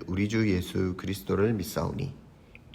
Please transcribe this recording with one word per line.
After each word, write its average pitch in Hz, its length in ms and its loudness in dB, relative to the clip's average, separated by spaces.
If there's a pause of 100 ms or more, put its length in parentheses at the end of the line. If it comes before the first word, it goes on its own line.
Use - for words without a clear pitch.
우리 95 220 2
주 110 200 4
예수 90 460 0
그리스도를 98 560 0
믿사오니 - 600 -2 (600)